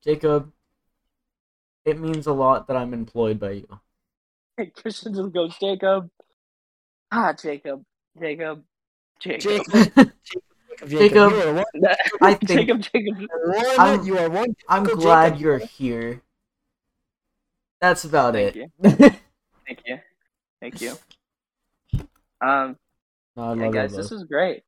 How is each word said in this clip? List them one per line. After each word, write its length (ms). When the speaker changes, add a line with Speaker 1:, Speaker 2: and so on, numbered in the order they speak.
Speaker 1:
Jacob, 480
it 160
means 260
a 60
lot 360
that 100
I'm 160
employed 440
by 120
you. 180
Speaker 2:
Hey, 180
Christian 400
just 180
goes, 280
"Jacob." 480
Ah, 220
Jacob. 480
Jacob. 460
Jacob. 220
Speaker 3:
Jacob. 300
Speaker 1:
<laughs> 220
Speaker 3:
Jacob, 180
Jacob, 640
Speaker 1:
Jacob, 440
Speaker 3:
you 100
are 120
one 100
Speaker 2:
<laughs> 400
Speaker 1:
I 120
think 140
Speaker 2:
Jacob, 220
Jacob. 340
Speaker 3:
one, 200
Speaker 1:
I'm, 280
Speaker 3:
you 120
are 120
one 260
Speaker 1:
I'm 180
Speaker 3:
Jacob, 140
Speaker 1:
glad 340
Speaker 3:
Jacob. 80
Speaker 1:
you're 160
here. 640
That's 220
about 300
Speaker 2:
Thank 220
Speaker 1:
it. 140
Speaker 2:
you. 80
Speaker 1:
<laughs> 200
Speaker 2:
Thank 200
you. 120
Thank 200
you. 160
Um, 360
Speaker 1:
No, 80
I 100
Speaker 2:
yeah, 100
Speaker 1:
love 100
Speaker 2:
guys, 180
Speaker 1:
that, 60
Speaker 2:
this 120
Speaker 1:
though. 60
Speaker 2:
was 80
great. 440